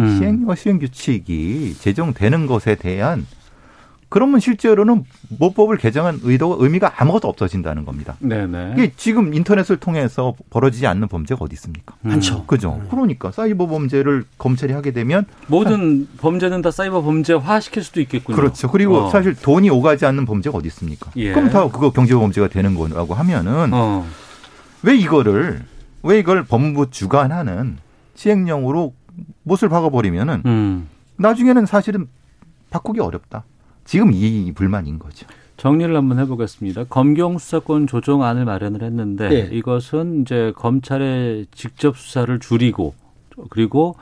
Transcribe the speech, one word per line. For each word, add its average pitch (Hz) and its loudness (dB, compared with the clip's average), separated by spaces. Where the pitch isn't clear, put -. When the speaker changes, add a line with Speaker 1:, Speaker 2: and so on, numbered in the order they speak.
Speaker 1:
음. 104 2
Speaker 2:
시행령과 208 0
시행규칙이 117 -4
제정되는 156 0
것에 110 0
대한 95 -4
그러면 262 2
실제로는 214 4
모법을 208 2
개정한 143 -2
의도가, 131 2
의미가 175 2
아무것도 165 2
없어진다는 82 -4
겁니다. 71 -10
Speaker 1:
네네. 98 -4
Speaker 2:
이게 202 2
지금 214 0
인터넷을 185 0
통해서 131 -4
벌어지지 131 0
않는 101 0
범죄가 82 -6
어디 73 -8
있습니까? - -16
Speaker 1:
음. 110 -4
Speaker 3:
많죠. 95 -2
Speaker 2:
그죠? 92 -2
Speaker 3:
네. - -12
Speaker 2:
그러니까 202 -2
사이버 214 -2
범죄를 139 0
검찰이 127 0
하게 131 -4
되면 131 0
Speaker 1:
모든 170 2
범죄는 180 0
다 170 2
사이버 185 -2
범죄화 156 0
시킬 208 -6
수도 - -6
있겠군요. 131 -4
Speaker 2:
그렇죠. 135 0
그리고 196 4
Speaker 1:
어. 98 0
Speaker 2:
사실 185 2
돈이 185 4
오가지 143 4
않는 135 0
범죄가 104 -2
어디 78 -6
있습니까? 78 -10
Speaker 1:
예. 104 -2
Speaker 2:
그럼 247 2
다 185 4
그거 131 2
경제 127 4
범죄가 101 2
되는 95 0
거라고 80 -4
하면은 139 0
Speaker 1:
어. 101 0
Speaker 2:
왜 247 6
이거를, 143 2
왜 208 4
이걸 180 2
법무부 139 0
주관하는 131 -2
시행령으로 160 0
못을 196 0
박아버리면은 135 0
Speaker 1:
음. 101 0
Speaker 2:
나중에는 233 4
사실은 196 -2
바꾸기 214 -4
어렵다. 90 -8
지금 202 4
이 101 0
불만인 92 -2
거죠. - -18
Speaker 1:
정리를 160 2
한번 131 2
해보겠습니다. 117 -4
검경 147 2
수사권 151 -2
조정안을 123 0
마련을 104 -6
했는데 107 -4
Speaker 3:
네. 113 0
Speaker 1:
이것은 131 -4
이제 117 -2
검찰의 127 -2
직접 127 -2
수사를 123 -4
줄이고 113 0
그리고 139 0